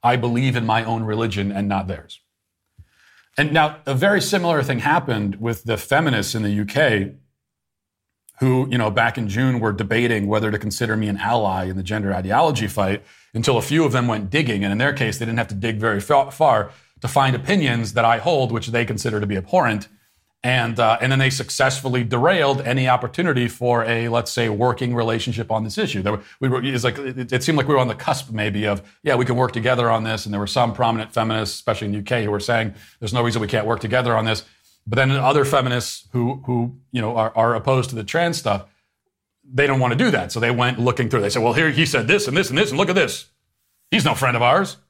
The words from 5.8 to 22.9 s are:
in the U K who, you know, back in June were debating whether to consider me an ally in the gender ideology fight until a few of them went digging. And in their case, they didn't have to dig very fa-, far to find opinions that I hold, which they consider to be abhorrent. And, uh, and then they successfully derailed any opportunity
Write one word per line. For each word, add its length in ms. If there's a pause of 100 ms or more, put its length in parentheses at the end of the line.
in 80
the 80
U 140
K 500 (1200)
who, 300
you 80
know, 140
back 260
in 100
June 320
were 120
debating 560
whether 240
to 80
consider 360
me 120
an 100
ally 480
in 100
the 80
gender 300
ideology 540
fight 360 (300)
until 240
a 40
few 220
of 100
them 140
went 220
digging. 340
And 80
in 60
their 160
case, 240
they 80
didn't 120
have 120
to 60
dig 220
very 240
fa-, 300
far 400 (300)
to 60
find 280
opinions 580
that 120
I 140
hold, 320
which 160
they 180
consider 340
to 60
be 120
abhorrent. 500 (560)
And, 360
uh, 220
and 100
then 60
they 140
successfully 720
derailed 580
any 260
opportunity 600